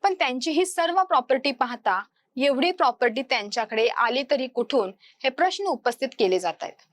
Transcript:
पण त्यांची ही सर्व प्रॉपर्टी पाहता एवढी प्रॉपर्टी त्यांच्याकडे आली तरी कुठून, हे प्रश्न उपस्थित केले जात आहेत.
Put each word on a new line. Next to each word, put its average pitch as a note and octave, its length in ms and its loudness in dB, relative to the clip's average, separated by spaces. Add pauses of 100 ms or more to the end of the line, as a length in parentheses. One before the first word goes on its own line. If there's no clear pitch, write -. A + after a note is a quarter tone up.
पण G4 100 2
त्यांची C4 380 -2
ही E4+ 140 2
सर्व F4 380 0
प्रॉपर्टी C4+ 480 0
पाहता A#3 520 -2 (340)
एवढी C#4 340 2
प्रॉपर्टी B3+ 500 0
त्यांच्याकडे A3 680 -2
आली A#3+ 440 0
तरी C4 160 0
कुठून, A3+ 440 -2 (320)
हे C4 60 2
प्रश्न F#4 360 -2
उपस्थित B3+ 420 -2 (120)
केले F#3 200 4
जात F3 220 -4
आहेत. - 120 -10 (200)